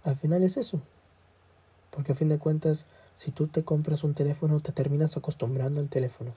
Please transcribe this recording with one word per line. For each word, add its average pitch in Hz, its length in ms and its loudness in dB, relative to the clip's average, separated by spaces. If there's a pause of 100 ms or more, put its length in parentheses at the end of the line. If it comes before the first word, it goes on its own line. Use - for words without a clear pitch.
al 143 120 0
final 165 280 2
es 185 140 2
eso. 208 220 -4 (1080)
Porque 143 220 -4
a 135 40 4
fin 156 140 2
de 151 80 4
cuentas, 156 480 0 (320)
si - 140 -8
tú 151 160 -2
te 156 160 0
compras 151 400 0
un 147 100 2
teléfono, 147 460 2
te 147 120 -6
terminas 147 460 0
acostumbrando 135 640 -2
al 139 80 -4
teléfono. 123 480 -4